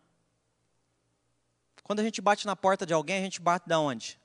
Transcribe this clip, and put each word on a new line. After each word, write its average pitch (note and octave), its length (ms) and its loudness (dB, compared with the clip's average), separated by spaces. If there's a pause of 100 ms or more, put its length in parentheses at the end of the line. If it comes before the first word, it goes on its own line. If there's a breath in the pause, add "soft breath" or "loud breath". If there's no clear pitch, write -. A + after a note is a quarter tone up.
(1800)
Quando G#3 180 -4
a - 20 2
gente A3 200 -4
bate G3+ 240 2
na G3 100 -4
porta F#3+ 300 2
de E3 80 0
alguém, D#3+ 240 0
a F#3+ 40 -4
gente F#3 200 -8
bate F3 260 0
da E3 100 4
onde? C#3 460 -4